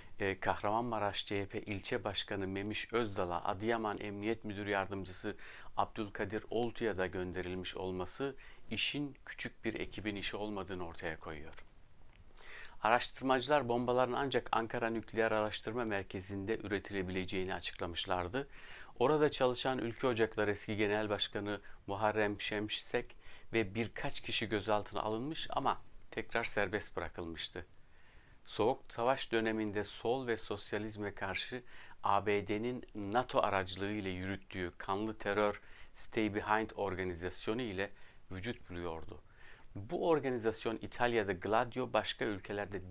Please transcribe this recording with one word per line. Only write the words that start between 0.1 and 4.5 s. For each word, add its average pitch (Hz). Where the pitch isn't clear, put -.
e, 95
Kahramanmaraş 104
C 101
H 98
P 101
ilçe 104
başkanı 98
Memiş 98
Özdal'a, 95
Adıyaman 107
Emniyet 104
Müdür 101